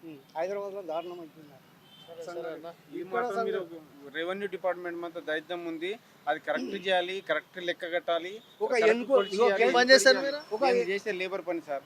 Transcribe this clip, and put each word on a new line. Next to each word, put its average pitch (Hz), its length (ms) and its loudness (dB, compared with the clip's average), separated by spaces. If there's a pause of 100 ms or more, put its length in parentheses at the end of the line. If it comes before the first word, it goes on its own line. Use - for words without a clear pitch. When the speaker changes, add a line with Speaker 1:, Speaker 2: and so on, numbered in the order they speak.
Speaker 1:
ఉమ్. 151 100 -16 (200)
హైదరాబాద్లో 202 440 -4
దారుణం 170 380 -6
అయిపోయింది. 156 340 -20 (540)
Speaker 2:
సరే, 165 340 -12
సరే 165 120 -8
అన్న. 160 200 -12 (200)
Speaker 3:
ఈ - 60 -8
Speaker 1:
ఇక్కడ 196 240 -2
Speaker 3:
మాత్రం 226 200 -2
మీరు 196 160 -2
Speaker 1:
సంగతి. 156 560 -14
Speaker 3:
రెవెన్యూ 185 320 -4
డిపార్ట్‌మెంట్ 175 520 -4
మాత్రం 165 280 -10
దరిద్రం 165 380 -4
ఉంది, 170 340 -6 (280)
అది 151 120 0
కరెక్ట్ 180 480 -4
చేయాలి, 185 420 0
కరెక్ట్ 156 300 -4
లెక్క 175 340 -6
కట్టాలి, 180 480 -2 (200)
Speaker 1:
ఒక 214 100 0
Speaker 3:
కరెక్ట్ 226 180 6
Speaker 1:
ఎన్కో-, 240 260 4
Speaker 3:
కొలిచి 196 200 2
Speaker 1:
ఇగో 220 100 4
Speaker 3:
చేయాలి. 202 180 4
Speaker 2:
ఏం 247 100 4
పని 247 160 6
చేస్తారు 262 280 10
మీరు? 277 380 -4
Speaker 1:
ఒక 233 80 -2
Speaker 3:
నేను 247 140 4
చేసే 202 340 -2
లేబర్ 185 360 -4
పని 170 200 -4
సార్. 139 180 -6